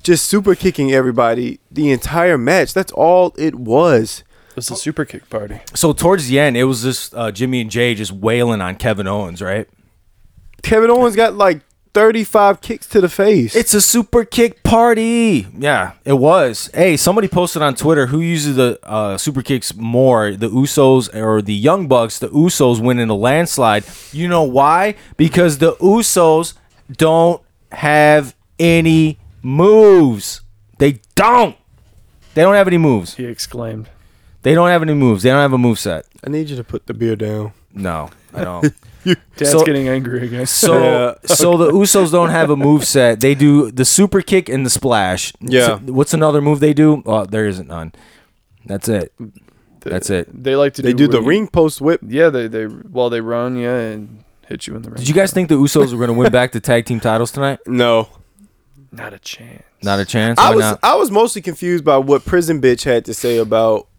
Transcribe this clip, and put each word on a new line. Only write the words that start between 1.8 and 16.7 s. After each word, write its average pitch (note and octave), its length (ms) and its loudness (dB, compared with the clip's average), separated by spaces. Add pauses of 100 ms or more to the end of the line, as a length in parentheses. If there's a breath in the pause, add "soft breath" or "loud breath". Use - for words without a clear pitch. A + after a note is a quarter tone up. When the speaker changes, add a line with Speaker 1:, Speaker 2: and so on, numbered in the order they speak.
Speaker 1:
entire D#3+ 480 0
match. D3 340 0
That's F#3 200 -4
all F3+ 440 2
it D3+ 200 -4
was. B2 640 0 (300 soft breath)
Speaker 2:
It - 60 -18
was A#2+ 140 -10
a B2 60 -12
super D#3 280 -8
kick - 240 -16
party. G#2 320 -12 (140)
Speaker 3:
So D#3 180 0
towards E3+ 360 0
the C3 100 0
end, C#3 180 2
it B2 80 2
was B2+ 200 -2
just, - 300 -6
uh, A2+ 160 -6
Jimmy B2 300 -4
and A2 100 -8
Jay A#2+ 240 -2
just G2+ 180 -10
wailing A2+ 500 -2
on F#2 140 -8
Kevin G#2 320 -4
Owens, F#2+ 340 -8
right? G2 260 -6 (920)
Speaker 1:
Kevin A3 280 2
Owens A#3+ 260 2
got, A3 180 2
like, F#3+ 260 0 (340)
thirty-five G#3+ 680 2
kicks - 280 -12
to G#3 120 2
the F3+ 80 0
face. G3 480 0
Speaker 3:
It's A#3 160 0
a G#3 80 2
super A#3 460 0
kick A#3 360 -2
party. A3+ 840 2 (100)
Yeah, B2 360 -2 (120)
it C#3 140 0
was. C#3+ 560 0